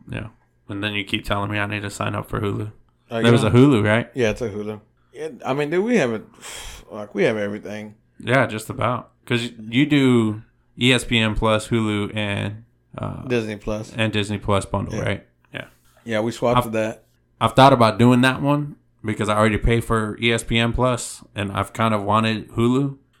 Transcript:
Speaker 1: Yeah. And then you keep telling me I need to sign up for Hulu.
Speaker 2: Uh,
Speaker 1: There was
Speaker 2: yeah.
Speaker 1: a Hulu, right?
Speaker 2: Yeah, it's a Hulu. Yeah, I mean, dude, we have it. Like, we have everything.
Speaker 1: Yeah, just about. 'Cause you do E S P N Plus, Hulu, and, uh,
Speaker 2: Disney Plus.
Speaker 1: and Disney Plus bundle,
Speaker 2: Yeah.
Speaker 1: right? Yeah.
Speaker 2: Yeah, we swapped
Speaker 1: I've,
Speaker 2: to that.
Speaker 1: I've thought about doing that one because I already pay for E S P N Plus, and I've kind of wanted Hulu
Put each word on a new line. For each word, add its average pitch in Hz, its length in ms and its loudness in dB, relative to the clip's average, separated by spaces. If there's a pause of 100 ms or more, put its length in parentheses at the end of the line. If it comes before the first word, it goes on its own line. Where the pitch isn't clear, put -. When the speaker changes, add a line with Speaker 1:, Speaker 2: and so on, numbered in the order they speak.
Speaker 1:
Yeah. - 180 -10 (420)
And 101 140 -8
then 104 100 -4
you 101 100 -4
keep 104 220 -6
telling 101 260 -2
me 104 80 -4
I 104 80 -2
need 107 160 -6
to 101 60 -8
sign 104 260 -6
up 107 140 -8
for 107 100 -6
Hulu. 107 320 -4 (380)
Speaker 2:
Uh, 117 120 -4
Speaker 1:
There 117 100 6
was 113 120 4
Speaker 2:
yeah. 110 60 2
Speaker 1:
a - 20 2
Hulu, 123 340 8
right? 110 280 2
Speaker 2:
Yeah, 120 180 0
it's 104 100 -6
a 117 80 -4
Hulu. 104 300 -8 (340)
Yeah, 151 160 -12 (160)
I 127 80 -4
mean, 147 160 -2
dude, 175 140 0
we 240 140 2
have 131 160 0
it. 104 100 -8 (680)
Like, 104 220 -14
we - 100 0
have 123 140 2
everything. 104 580 -8 (240)
Speaker 1:
Yeah, 127 260 0
just - 240 -8
about. 117 420 -6 (140)
'Cause 120 340 -4
you 117 260 0
do 123 560 2 (380)
E 127 140 4
S 120 100 0
P 120 140 -2
N 110 180 0
Plus, 110 320 0
Hulu, 107 480 -2
and, 104 480 -6 (340)
uh, - 300 -8
Speaker 2:
Disney 110 300 -4
Plus. 107 380 -8
Speaker 1:
and 110 180 0
Disney 104 240 -2
Plus 98 280 0
bundle, 98 300 -6
Speaker 2:
Yeah. 107 80 -4
Speaker 1:
right? - 240 -6 (260)
Yeah. - 120 -12 (400)
Speaker 2:
Yeah, 113 160 -2
we 117 100 -2
swapped 123 280 0
Speaker 1:
I've, 120 60 2
Speaker 2:
to 117 40 -8
that. 110 340 -4 (380)
Speaker 1:
I've 117 120 2
thought 135 200 10
about 110 260 4
doing 123 220 6
that 131 200 2
one 147 360 -2 (260)
because 107 240 -2
I 104 80 2
already 107 220 4
pay 117 240 2
for 110 400 -2
E 117 100 2
S 113 120 0
P 117 140 -2
N 117 140 2
Plus, 120 500 -2 (140)
and 101 160 -4
I've 98 220 -4
kind 113 200 0
of 101 100 -2
wanted 110 480 -2
Hulu 127 460 0 (240)